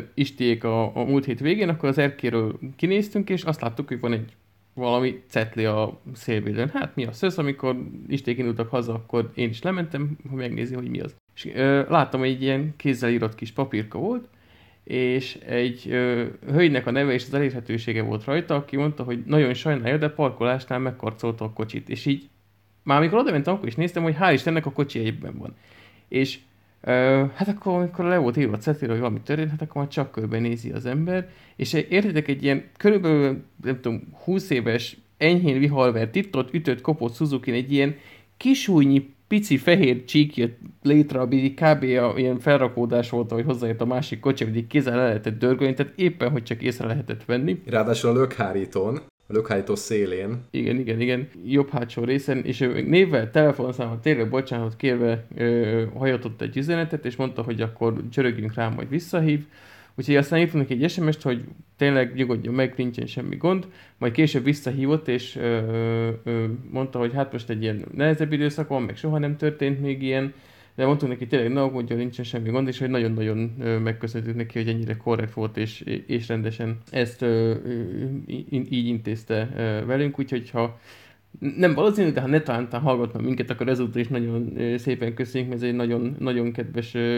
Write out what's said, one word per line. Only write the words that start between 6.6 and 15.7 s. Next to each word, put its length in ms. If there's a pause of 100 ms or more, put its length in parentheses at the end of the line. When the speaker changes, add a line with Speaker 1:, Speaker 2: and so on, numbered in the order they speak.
Speaker 1:
Hát 260
mi 100
a 60
szösz, 260
amikor 400 (300)
Isték 300
indultak 320
haza, 240
akkor 420
én 140
is 120
lementem, 560 (120)
hogy 80
megnézni, 380
hogy 140
mi 100
az. 160 (200)
És, 100
ö, 440
láttam, 300
hogy 100
egy 120
ilyen 340
kézzel 340
írott 260
kis 160
papírka 460
volt, 300 (560)
és 520
egy, 540